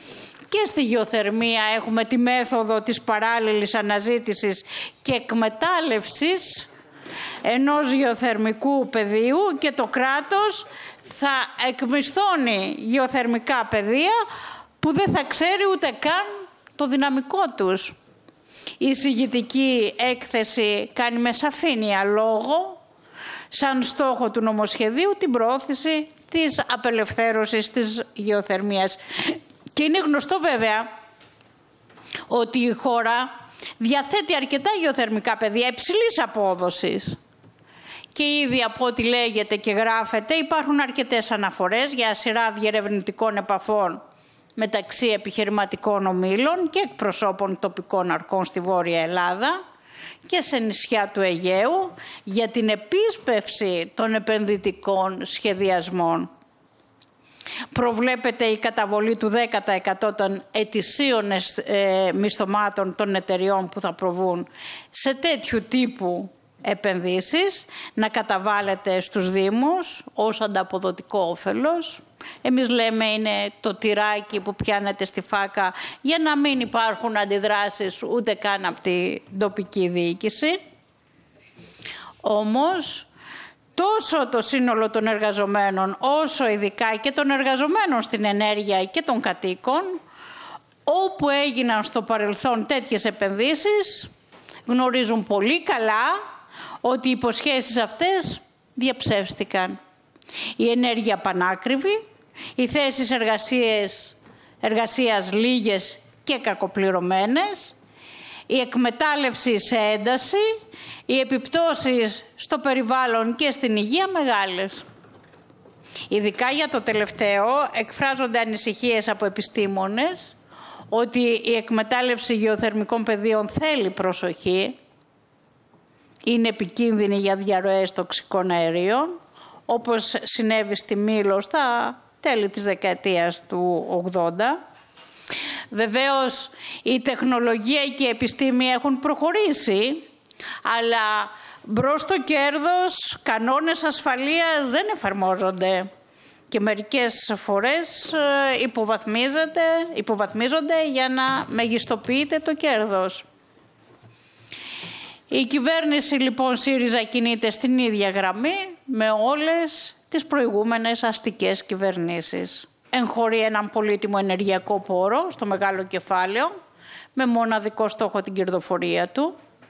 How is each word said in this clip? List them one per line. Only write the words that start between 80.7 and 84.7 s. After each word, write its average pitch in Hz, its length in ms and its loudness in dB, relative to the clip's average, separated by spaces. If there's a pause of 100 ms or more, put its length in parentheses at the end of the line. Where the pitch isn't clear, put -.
Όμως, 240 840 0 (680)
τόσο 359 540 2
το 240 140 0
σύνολο 226 480 2